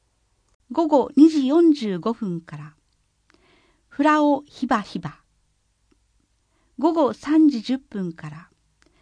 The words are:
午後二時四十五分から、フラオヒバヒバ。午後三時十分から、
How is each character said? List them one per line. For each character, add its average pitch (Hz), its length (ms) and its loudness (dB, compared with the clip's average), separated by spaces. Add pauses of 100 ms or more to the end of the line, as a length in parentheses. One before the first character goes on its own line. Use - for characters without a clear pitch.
(720)
午 320 160 -2
後 294 300 2
二 294 100 8
時 311 180 0
四 320 280 4
十 214 260 -4
五 220 140 -4
分 180 260 -8
か 160 160 -20
ら、 151 200 -20 (1120)
フ - 140 -6
ラ 302 200 2
オ 285 220 0
ヒ - 220 -10
バ 240 120 -2
ヒ 196 200 -12
バ。 - 200 -18 (1600)
午 320 140 0
後 294 180 0
三 302 380 2
時 240 100 -4
十 247 180 -6
分 190 360 -10
か 160 160 -18
ら、 156 200 -20 (520)